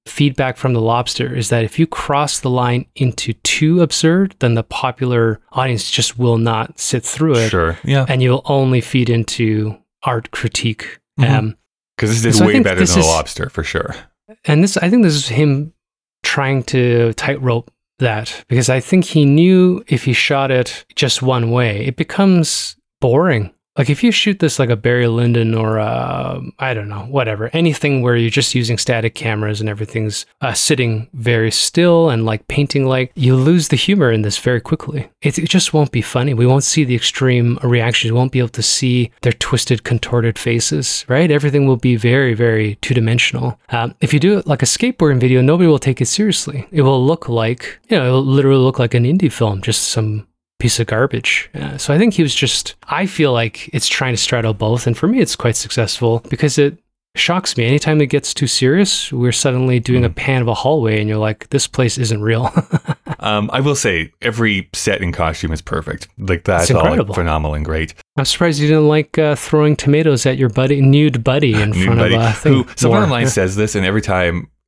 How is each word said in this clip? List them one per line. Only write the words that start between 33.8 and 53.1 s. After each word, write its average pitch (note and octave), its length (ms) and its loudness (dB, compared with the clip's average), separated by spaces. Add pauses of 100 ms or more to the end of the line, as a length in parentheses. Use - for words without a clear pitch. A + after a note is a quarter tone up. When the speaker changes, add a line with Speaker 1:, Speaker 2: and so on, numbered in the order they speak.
Speaker 1:
in A2 100 2
this G#2 160 -2
very B2 220 0
quickly. D3 480 -6 (140)
It, - 180 -2
it D#3+ 80 -2
just - 260 0
won't D3+ 160 2
be A#2 120 -2
funny. B2+ 320 -2
We A#2 120 2
won't C3+ 160 4
see D#3 220 0
the B2 100 -2
extreme A#2+ 720 0
reactions. A#2+ 480 0
We A#2 40 2
won't B2+ 140 0
be C3 80 -2
able B2 120 0
to A#2 120 -6
see B2 480 0 (120)
their A#2+ 100 2
twisted, - 500 -2
contorted A#2 560 -2
faces, B2 680 -4
right? D3 200 2
Everything C#3+ 380 2
will C3 100 4
be B2 200 0
very, A#2+ 380 2
very A2 420 0
two-dimensional. A#2+ 840 -2 (120)
Um, A#2+ 300 -4
if - 140 0
you D3 60 4
do G3 180 4
it - 80 -6
like D3 160 0
a B2+ 40 0
skateboarding E3 520 0
video, B2+ 240 4
nobody E3 240 4
will D3+ 140 4
take C3+ 200 0
it B2+ 60 0
seriously. F3 640 -2
It D#3 120 2
will C3 220 4
look D#3+ 240 0
like, A#2 600 -4
you G#3+ 100 2
know, C3 80 0
it B2+ 60 2
will C3 120 4
literally C3+ 380 4
look C3 160 2
like A#2+ 160 0
an A#2+ 80 4
indie D3+ 300 2
film, G2+ 300 -2
just - 260 -2
some G#2+ 400 -4 (320)
piece - 180 0
of A#2 80 0
garbage. - 680 -2
Uh, C#3+ 240 -10
so - 160 -2
I D3 60 4
think G#3+ 160 4
he F3 80 2
was C#3+ 120 0
just, - 420 -4 (120)
I E3+ 180 -2
feel D3+ 260 0